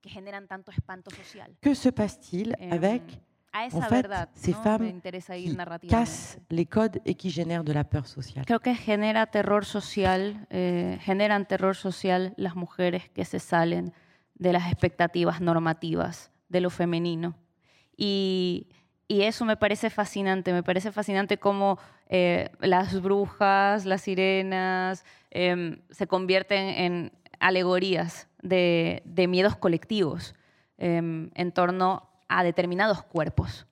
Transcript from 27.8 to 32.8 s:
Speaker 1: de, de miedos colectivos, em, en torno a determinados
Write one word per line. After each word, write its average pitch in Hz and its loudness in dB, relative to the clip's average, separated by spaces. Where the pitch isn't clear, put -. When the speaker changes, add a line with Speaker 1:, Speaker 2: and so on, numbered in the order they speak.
Speaker 1:
de, 175 2
de 180 2
miedos 185 4
colectivos, 170 0
em, 170 -2
en 175 -2
torno 185 2
a 185 2
determinados 180 2